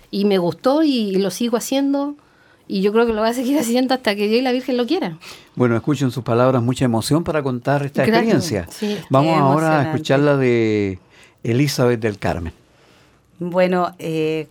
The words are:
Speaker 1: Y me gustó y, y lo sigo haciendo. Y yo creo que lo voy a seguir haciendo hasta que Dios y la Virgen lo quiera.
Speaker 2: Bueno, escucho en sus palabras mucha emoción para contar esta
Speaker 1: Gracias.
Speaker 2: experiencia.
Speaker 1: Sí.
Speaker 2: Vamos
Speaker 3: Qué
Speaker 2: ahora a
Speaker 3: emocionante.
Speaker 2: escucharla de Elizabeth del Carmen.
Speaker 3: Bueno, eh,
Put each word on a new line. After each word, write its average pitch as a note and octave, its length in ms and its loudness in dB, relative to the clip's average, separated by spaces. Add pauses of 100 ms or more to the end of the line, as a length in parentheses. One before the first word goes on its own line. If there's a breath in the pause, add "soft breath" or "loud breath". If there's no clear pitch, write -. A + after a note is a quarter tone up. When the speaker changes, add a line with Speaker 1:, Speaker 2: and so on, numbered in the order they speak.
(120 loud breath)
Speaker 1:
Y G3+ 140 0
me G3+ 120 4
gustó B3+ 460 2
y, B3 260 0
y F#3 80 -2
lo G3 120 0
sigo A#3 280 -2
haciendo. C#4 580 -2 (520 soft breath)
Y G3 140 -4
yo G#3 120 2
creo A#3 120 4
que A#3 60 0
lo G#3+ 80 -2
voy A3+ 100 0
a A#3 40 -2
seguir C4 260 0
haciendo B3 340 0
hasta A3+ 220 -2
que G#3 140 0
Dios A3+ 100 2
y - 20 -2
la C4 120 0
Virgen B3+ 240 -2
lo B3 100 -2
quiera. A#3 300 -4 (380 loud breath)
Speaker 2:
Bueno, B2 200 2
escucho C#3+ 300 -2
en B2 60 0
sus A#2+ 120 -8
palabras B2 400 2
mucha B2+ 220 0
emoción B2 400 0
para D#3 180 -2
contar C3+ 420 -2
esta C#3 200 -2
Speaker 1:
Gracias. A3 480 2
Speaker 2:
experiencia. F2+ 180 -4
Speaker 1:
Sí. G#3 260 -6 (120)
Speaker 2:
Vamos D3 240 4
Speaker 3:
Qué D#3+ 60 2
Speaker 2:
ahora C#3 120 4 (140)
a D#3+ 40 2 (120)
Speaker 3:
emocionante. D#3 160 -2
Speaker 2:
escucharla C#3+ 400 2
de A2 600 2 (440 soft breath)
Elizabeth B2 560 0
del G#2+ 180 -4
Carmen. F2 360 -4 (840 soft breath)
Speaker 3:
Bueno, F3+ 600 0
eh, D#3+ 520 -4